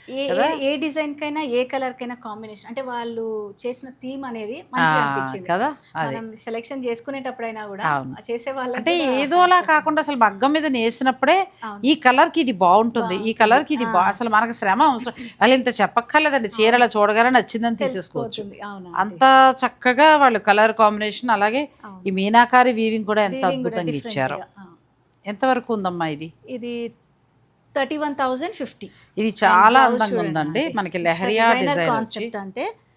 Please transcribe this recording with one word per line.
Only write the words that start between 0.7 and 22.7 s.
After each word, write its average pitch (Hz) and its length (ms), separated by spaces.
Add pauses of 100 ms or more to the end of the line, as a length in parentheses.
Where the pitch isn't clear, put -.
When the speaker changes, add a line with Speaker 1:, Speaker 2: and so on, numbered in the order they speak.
Speaker 1:
ఏ - 20
డిజైన్ 294 380
కైనా 294 260
ఏ 247 240
కలర్ 262 280
కైనా 247 220
కాంబినేషన్ 214 520
అంటే 233 160
వాళ్ళు 226 720 (120)
చేసిన 247 240
థీమ్ 269 340
అనేది 233 480
మంచిగా 170 160
Speaker 2:
ఆ, 151 240
Speaker 1:
అనిపించింది. 135 360
Speaker 2:
కదా? 208 280 (200)
అదే. 151 200
Speaker 1:
మనం 226 200
సెలెక్షన్ 233 480
చేసుకునేటప్పుడైనా 233 840
కూడా 202 180
Speaker 2:
అవును. 135 280
Speaker 1:
ఆ - 180
చేసే 233 220
వాళ్ళకి 254 240
Speaker 2:
అంటే 330 220
Speaker 1:
కూడా 285 140
Speaker 2:
ఏదోలా 294 340
Speaker 1:
నచ్చేస్తుంది. 359 200
Speaker 2:
కాకుండా 311 340
అసలు 294 160
మగ్గం 220 360
మీద 302 140
నేసినప్పుడే 262 840 (160)
Speaker 1:
అవును. 208 220
Speaker 2:
ఈ 294 80
కలర్ 269 360
కి 330 100
ఇది 262 120
బాగుంటుంది, 214 520
ఈ - 40
Speaker 1:
బాగుంటుంది. 196 240
Speaker 2:
కలర్ 233 320
కి 302 100
ఇది 247 100
బా-, 226 120
Speaker 1:
ఆ. 185 120
Speaker 2:
అసలు 214 200
మనకు 226 240
శ్రమ 214 300
అవసరం. 240 320 (280)
అలా 240 120
ఇంత 247 140
చెప్పక్కర్లేదండి, 240 800
చీర 220 260
Speaker 1:
అవును. 240 100
Speaker 2:
అలా 226 160
చూడగానే 214 300
నచ్చిందని 233 460
తీసేసుకోవచ్చు. 233 520
Speaker 1:
తెలిసిపోతుంది. 208 320
అవును, 196 360
Speaker 2:
అంత 262 580 (120)
చక్కగా 262 500
వాళ్ళు 262 220
కలర్ 214 340
కాంబినేషన్, 214 580
అలాగే 220 380 (160)
Speaker 1:
అవును. 190 240
Speaker 2:
ఈ - 20
మీనాకారి 233 600